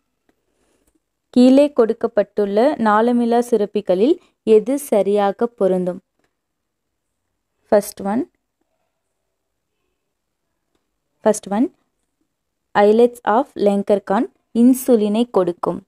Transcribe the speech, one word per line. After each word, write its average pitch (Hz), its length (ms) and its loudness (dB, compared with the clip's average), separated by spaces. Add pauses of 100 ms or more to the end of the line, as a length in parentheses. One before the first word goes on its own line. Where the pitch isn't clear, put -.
(1300)
கீழே 262 320 4 (120)
கொடுக்கப்பட்டுள்ள 208 800 -2 (280)
நாளமிலா 233 640 0
சுரப்பிகளில் 208 640 -2 (420)
எது 214 180 0 (120)
சரியாக 202 640 -2 (120)
பொருந்தும்? 185 400 -2 (1700)
ஃபர்ஸ்ட் 202 340 -2 (100)
ஒன், 240 120 -4 (3000)
ஃபர்ஸ்ட் 208 360 -2
ஒன் 262 100 0 (1160)
islets 233 360 2 (140)
of 277 100 0 (220)
Langerhans 202 640 -2 (320)
இன்சுலினை 240 600 2 (120)
கொடுக்கும். 175 500 -4